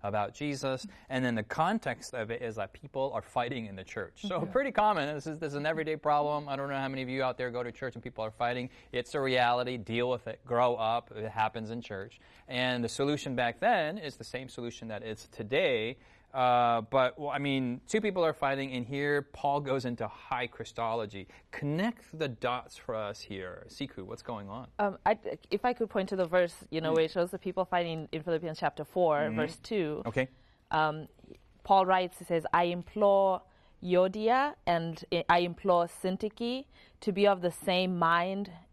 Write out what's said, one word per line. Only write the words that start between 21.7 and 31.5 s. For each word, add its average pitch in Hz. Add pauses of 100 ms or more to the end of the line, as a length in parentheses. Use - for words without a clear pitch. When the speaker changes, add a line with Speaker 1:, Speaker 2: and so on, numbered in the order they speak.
Speaker 1:
the 156
dots 123
for -
us 104
here. 95
Siku, -
what's 107
going 104
on? 113 (100)
Speaker 3:
Um, 202
I, 226 (320)
if -
I 247
could 233
point 190
to 208
the 185
verse, 175 (160)
you 160
know, 160
Speaker 1:
Mm. -
Speaker 3:
where 160
it 160
shows 180
the 190
people 185
fighting 165
in 156
Philippians 160
chapter 151
four, 165
Speaker 1:
Mm-hmm. 151
Speaker 3:
verse 160
two. 160
Speaker 1:
Okay. 127 (420)
Speaker 3:
Um, 156 (560)